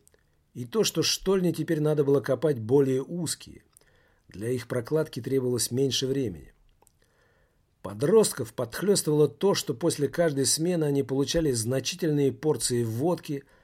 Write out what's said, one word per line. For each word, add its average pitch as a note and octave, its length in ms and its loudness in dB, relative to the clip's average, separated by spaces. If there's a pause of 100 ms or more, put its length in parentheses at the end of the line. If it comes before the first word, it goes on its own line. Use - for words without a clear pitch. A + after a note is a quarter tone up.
(540)
и A#2+ 120 -10
то, G#3 180 0
что - 180 0
штольни F#3 500 0
теперь D#3 300 -2
надо D3+ 220 2
было C#3 180 4
копать C3 380 0
более C3 420 4
узкие. - 640 -8 (640)
Для G#2+ 240 -8
их A#2+ 160 -4
прокладки C#3 520 -4
требовалось B2 520 -2
меньше C3 340 0
времени. A#2+ 480 -4 (1300)
Подростков C#3 720 2
подхлестывало D3+ 760 0
то, F#3 280 0
что - 180 -4
после C#3+ 340 0
каждой C#3 380 0
смены E3 380 0
они C#3+ 180 2
получали C#3 500 0
значительные C3 800 0
порции B2 520 -2
водки, C3+ 600 -4 (200)